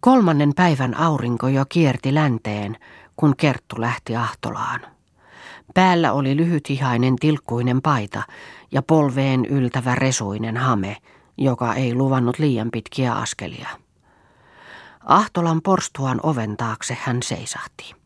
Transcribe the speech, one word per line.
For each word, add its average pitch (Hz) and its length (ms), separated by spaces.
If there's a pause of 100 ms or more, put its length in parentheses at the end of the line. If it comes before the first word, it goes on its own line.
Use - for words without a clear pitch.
Kolmannen 165 540
päivän 139 400
aurinko 123 540
jo 135 200
kierti 139 460
länteen, 113 640 (400)
kun 147 200
Kerttu - 440
lähti 117 360
Ahtolaan. - 640 (920)
Päällä 175 380
oli 135 240
lyhythihainen 135 800
tilkkuinen 127 680
paita 107 400 (500)
ja 135 100
polveen 135 600
yltävä 127 500
resuinen 113 640
hame, 107 400 (400)
joka 123 380
ei 123 200
luvannut 127 440
liian 120 320
pitkiä 117 440
askelia. - 540 (1400)
Ahtolan 170 580
porstuan 135 600
oven 113 340
taakse 113 480
hän 123 180
seisahti. - 720 (100)